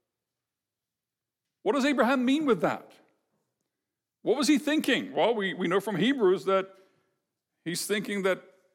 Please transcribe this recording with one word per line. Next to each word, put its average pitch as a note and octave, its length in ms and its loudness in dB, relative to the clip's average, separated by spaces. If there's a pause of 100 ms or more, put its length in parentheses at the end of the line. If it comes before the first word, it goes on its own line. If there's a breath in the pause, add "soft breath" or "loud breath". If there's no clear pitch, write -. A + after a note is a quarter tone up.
(1600)
What A3 120 2
does C4 100 2
Abraham B3+ 400 2
mean D4 200 2
with A3 140 2
that? C3+ 320 -4 (1300)
What G#3+ 120 0
was C#4 140 0
he D4 80 4
thinking? B3 560 -2
Well, E3+ 200 2
we, G3 200 -2
we F3 160 -4
know F#3+ 100 2
from G3+ 160 -6
Hebrews F#3+ 480 2
that F#3+ 240 0 (960)
he's E3 220 -6
thinking G3+ 380 -4
that F#3 180 0 (340)